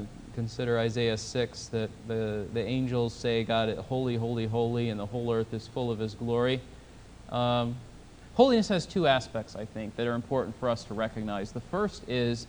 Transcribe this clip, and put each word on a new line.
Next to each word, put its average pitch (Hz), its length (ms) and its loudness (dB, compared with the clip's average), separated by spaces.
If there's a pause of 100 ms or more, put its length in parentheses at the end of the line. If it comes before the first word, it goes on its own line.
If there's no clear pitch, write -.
(360)
consider 117 420 0
Isaiah 113 400 2
six, - 500 -2
that 110 220 -2 (180)
the, 107 460 -2
the 113 100 0
angels 123 500 0
say, 117 300 2
"God, 113 340 2
holy, 127 380 0
holy, 117 300 0
holy, 117 440 2
and 107 100 -2
the 101 60 -4
whole 117 280 -2
earth 113 200 0
is 110 140 -6
full 123 220 -2
of 113 80 0
his 107 160 -2
glory." 120 480 2 (720)
Um, 120 440 2 (600)
holiness 233 320 8
has 185 180 2
two 170 220 2
aspects, 123 480 2
I 104 100 -8
think, 110 300 -8
that 120 100 0
are 120 80 2
important 117 460 0
for 127 100 0
us 117 160 0
to - 80 -8
recognize. 107 580 -2
The 117 100 -8
first - 460 -4
is, 120 420 0